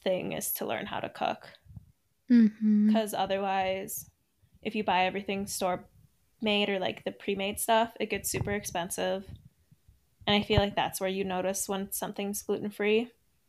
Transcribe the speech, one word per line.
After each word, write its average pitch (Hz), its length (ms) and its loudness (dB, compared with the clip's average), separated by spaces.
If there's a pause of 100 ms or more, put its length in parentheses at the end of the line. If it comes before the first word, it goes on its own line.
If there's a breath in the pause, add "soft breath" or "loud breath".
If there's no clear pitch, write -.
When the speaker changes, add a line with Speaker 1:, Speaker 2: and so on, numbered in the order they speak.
Speaker 1:
thing 185 300 0
is - 200 -6
to - 120 -6
learn 110 200 -4
how - 140 -8
to - 100 -6
cook. - 440 -4 (800)
Speaker 2:
Mm-hmm. 214 640 6
Speaker 1:
'Cause 214 200 2
otherwise, 196 960 -2 (520)
if 214 140 -6
you 214 80 0
buy 185 220 4
everything 196 420 -2
store-made - 1200 -2
or, 196 100 0
like, 185 240 -4
the 196 80 -4
pre-made 202 480 -4
stuff, 226 400 2
it 214 100 -4
gets 196 200 -4
super 190 220 -2
expensive. 190 760 -4 (1000)
And 202 100 2
I 208 100 4
feel 208 140 4
like 202 160 2
that's - 240 -2
where 190 100 -2
you 190 140 -2
notice 185 460 -4
when 196 220 -4
something's 202 500 -6
gluten-free 208 680 0 (380)